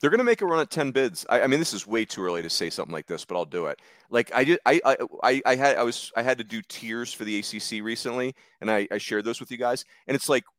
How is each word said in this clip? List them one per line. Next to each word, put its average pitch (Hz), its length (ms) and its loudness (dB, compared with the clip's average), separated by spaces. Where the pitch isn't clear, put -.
They're 147 100 4
gonna 233 140 4
make 233 160 2
a 196 60 -2
run 165 120 2
at 151 120 0
ten 143 200 -2
bids. 123 380 0
I, 120 140 4
I 127 40 2
mean, 139 140 4
this 160 140 -4
is 98 120 -8
way 110 200 0
too - 180 -6
early 87 180 -2
to 82 80 -8
say 85 200 -2
something 82 240 -8
like 78 120 -8
this, 80 180 -8
but 90 120 -6
I'll 87 80 0
do 82 220 -6
it. 73 140 -6
Like, 120 240 2
I 127 100 6
ju-, 170 200 4
I, 147 200 6
I, 135 120 6
I, 135 240 4
I 127 80 6
had, 135 220 4
I 120 60 2
was, - 340 -4
I 117 60 0
had 127 160 2
to 113 60 -6
do 107 220 -8
tiers 117 460 -8
for - 120 -8
the 104 140 -2
A 104 40 -4
C - 160 -8
C 107 240 -6
recently, 123 520 -4
and 110 80 -2
I, 104 200 2
I 104 80 -2
shared 104 280 -2
those 117 120 -4
with 120 120 -14
you 123 80 -12
guys. 123 260 -2
And 131 60 0
it's - 160 -2
like, 127 140 2